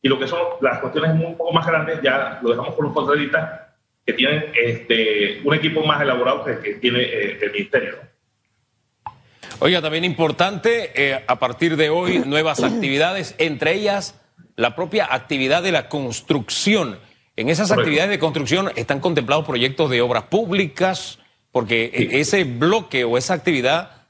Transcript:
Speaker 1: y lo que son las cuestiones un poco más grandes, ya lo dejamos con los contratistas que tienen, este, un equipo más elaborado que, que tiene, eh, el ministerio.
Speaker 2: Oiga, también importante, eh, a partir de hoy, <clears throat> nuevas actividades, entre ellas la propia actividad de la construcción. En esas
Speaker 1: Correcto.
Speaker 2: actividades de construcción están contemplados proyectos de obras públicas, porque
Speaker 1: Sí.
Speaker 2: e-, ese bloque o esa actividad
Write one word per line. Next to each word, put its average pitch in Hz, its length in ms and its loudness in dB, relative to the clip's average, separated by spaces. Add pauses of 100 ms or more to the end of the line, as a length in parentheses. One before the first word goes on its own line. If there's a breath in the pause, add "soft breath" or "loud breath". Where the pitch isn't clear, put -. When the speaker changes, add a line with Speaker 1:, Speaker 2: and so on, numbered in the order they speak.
Speaker 1:
y 135 60 2
lo 131 100 4
que 135 100 -2
son 170 100 -2 (220)
las 131 200 2
cuestiones 151 320 0
un 165 240 0
poco 165 160 -2
más 160 140 2
grandes, 160 360 0
ya 139 400 0
lo 117 80 2
dejamos 123 240 -2
con 147 120 0
los - 80 -4
contratistas 147 560 0 (560)
que - 60 -2
tienen, 143 320 0 (100)
este, 113 880 0
un 147 100 2
equipo 156 300 0
más 151 180 0
elaborado 131 420 0
que, 120 140 -4
que 104 160 -6
tiene, 123 260 0
eh, 110 400 -2
el 101 120 -2
ministerio. 101 420 -2 (1700 loud breath)
Speaker 2:
Oiga, 170 220 2
también 160 220 -2
importante, 180 920 0
eh, 135 320 0
a 123 120 0
partir 151 380 0
de 151 140 2
hoy, 180 280 2
<clears throat> 127 80 0
nuevas 151 360 0
actividades, 151 760 0
entre 151 360 0
ellas 202 420 -2 (400)
la 117 180 0
propia 165 360 -2
actividad 135 520 0
de 185 100 0
la 143 160 0
construcción. 127 1120 -2 (380 soft breath)
En 117 120 -2
esas 175 200 2
Speaker 1:
Correcto. 120 140 4
Speaker 2:
actividades 160 280 2
de 196 80 -2
construcción 156 580 0
están 131 240 -2
contemplados 147 460 2
proyectos 135 440 0
de 120 120 2
obras 120 220 0
públicas, 190 960 -2 (340 soft breath)
porque 117 420 0
Speaker 1:
Sí. 101 160 0
Speaker 2:
e-, 135 100 2
ese 185 240 2
bloque 139 600 0
o 117 140 2
esa 151 160 0
actividad 151 560 0 (200)